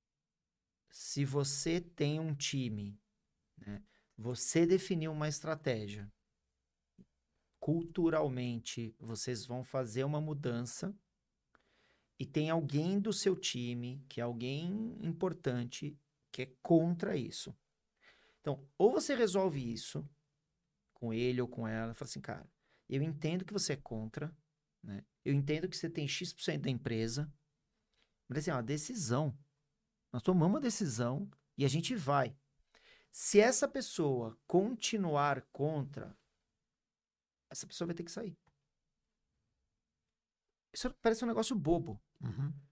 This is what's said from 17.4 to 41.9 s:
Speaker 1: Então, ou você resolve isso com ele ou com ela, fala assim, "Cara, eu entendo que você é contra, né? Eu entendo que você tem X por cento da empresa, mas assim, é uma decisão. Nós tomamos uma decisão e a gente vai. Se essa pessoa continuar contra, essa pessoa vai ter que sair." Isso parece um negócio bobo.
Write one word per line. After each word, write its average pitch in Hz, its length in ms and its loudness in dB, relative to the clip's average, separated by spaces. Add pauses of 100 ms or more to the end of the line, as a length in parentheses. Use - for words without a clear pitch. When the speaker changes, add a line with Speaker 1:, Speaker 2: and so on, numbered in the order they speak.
Speaker 1:
Então, 139 220 -4 (140)
ou 208 140 8
você 302 240 2
resolve 180 580 2
isso 143 340 -8 (840)
com 117 180 -6
ele 123 300 2
ou 123 60 0
com 120 200 -6
ela, 113 280 -4
fala 131 120 -10
assim, - 140 -8
"Cara, - 260 -10 (400)
eu 135 140 -2
entendo 156 420 -2
que - 80 -12
você 190 220 0
é 131 40 -2
contra, 117 540 -8 (520)
né? 101 200 -10 (200)
Eu 143 100 2
entendo 147 340 2
que 175 80 -8
você 165 140 -4
tem 156 180 -2
X 170 240 -4
por - 120 -10
cento 151 180 0
da 135 80 -2
empresa, 117 580 -2 (1000)
mas 127 100 -4
assim, 156 140 -2
é - 20 0
uma 123 80 0
decisão. 143 760 0 (800)
Nós - 80 -4
tomamos 185 320 6
uma 294 80 2
decisão 143 680 0 (300)
e 139 80 4
a - 20 4
gente 170 280 0
vai. 135 400 2 (760)
Se - 280 6
essa 247 280 8
pessoa 135 800 0
continuar 170 960 2 (100)
contra, 139 640 -4 (1300)
essa - 160 -8
pessoa 170 220 -4
vai 170 80 -2
ter 170 80 -6
que 170 80 -10
sair." - 260 -8 (2250)
Isso - 300 -2
parece 226 220 4
um 233 40 0
negócio 226 280 2
bobo. 160 440 2 (220)